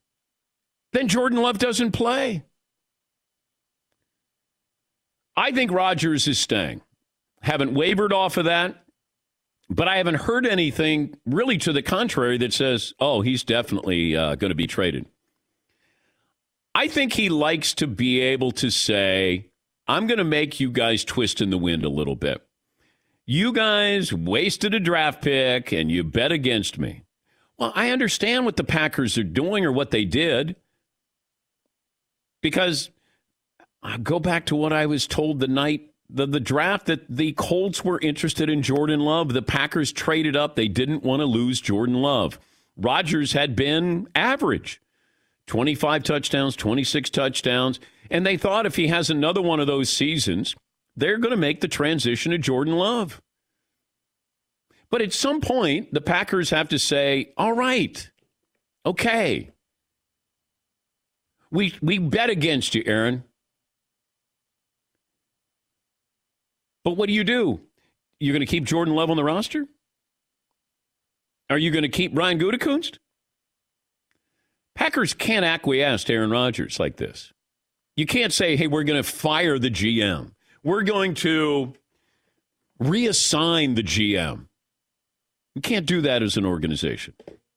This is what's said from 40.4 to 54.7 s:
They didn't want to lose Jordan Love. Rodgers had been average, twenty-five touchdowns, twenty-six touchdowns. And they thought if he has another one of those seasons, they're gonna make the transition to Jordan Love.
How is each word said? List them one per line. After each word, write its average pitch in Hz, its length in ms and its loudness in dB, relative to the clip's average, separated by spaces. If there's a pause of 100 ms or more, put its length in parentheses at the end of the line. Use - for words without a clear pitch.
They 113 120 2
didn't 127 360 -2
want 131 180 2
to 151 40 0
lose 123 360 0
Jordan 117 340 0
Love. 127 420 0 (380)
Rodgers 147 560 0
had 143 240 0
been 165 580 0
average, 202 680 -2 (640)
twenty-five 147 560 0
touchdowns, 139 540 0
twenty-six 131 520 0
touchdowns. 131 720 0 (300)
And 175 160 0
they 190 100 2
thought 208 300 0
if 185 100 -4
he 165 120 2
has 165 220 2
another 160 320 2
one 165 200 2
of 143 60 0
those 139 220 0
seasons, 131 640 0 (440)
they're 180 200 2
gonna 233 200 0
make 156 240 0
the 175 80 -2
transition 147 640 0
to 175 40 2
Jordan 143 380 0
Love. 196 460 -2 (1700)